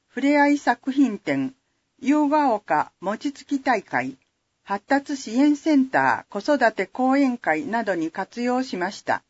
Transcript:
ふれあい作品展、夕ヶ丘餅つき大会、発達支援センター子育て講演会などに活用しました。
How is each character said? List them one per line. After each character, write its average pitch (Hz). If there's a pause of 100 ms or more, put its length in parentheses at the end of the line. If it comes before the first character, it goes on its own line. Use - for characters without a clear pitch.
ふ -
れ 285
あ 285
い 285
作 254
品 254
展、 135 (460)
夕 277
ヶ 220
丘 156 (100)
餅 220
つ -
き 277
大 247
会、 131 (500)
発 202
達 277
支 226
援 294
セ 302
ン 262
タ 135
ー -
子 202
育 254
て 190
講 262
演 277
会 156
な 226
ど 202
に 160
活 190
用 247
し 254
ま 180
し -
た。 -